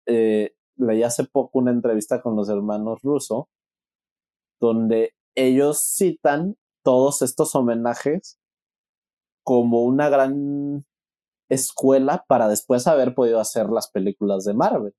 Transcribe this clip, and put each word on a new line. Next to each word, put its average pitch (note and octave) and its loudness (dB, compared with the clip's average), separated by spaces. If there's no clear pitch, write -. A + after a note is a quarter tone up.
eh, A2 0
leí A2+ 0
hace A#2+ -2
poco C3+ -2
una B2 2
entrevista A#2 -2
con A2+ -4
los G#2 -4
hermanos G#2+ -6
Russo, C3 -4
donde A2+ 0
ellos C3 2
citan E3 -2
todos C3 2
estos D3+ -2
homenajes A#2+ -2
como A#2+ 2
una C#3 2
gran C#3+ -2
escuela C3+ 0
para A#2 4
después B2 0
haber C3 2
podido A#2 2
hacer G#2+ -2
las A2+ -4
películas G2 -4
de G#2 -2
Marvel. C#3 -2